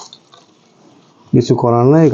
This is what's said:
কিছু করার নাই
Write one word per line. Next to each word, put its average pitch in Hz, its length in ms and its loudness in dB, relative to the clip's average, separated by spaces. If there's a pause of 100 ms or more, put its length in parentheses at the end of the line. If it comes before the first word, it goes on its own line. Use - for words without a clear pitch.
(1300)
কিছু 127 280 0
করার 120 320 0
নাই 160 200 2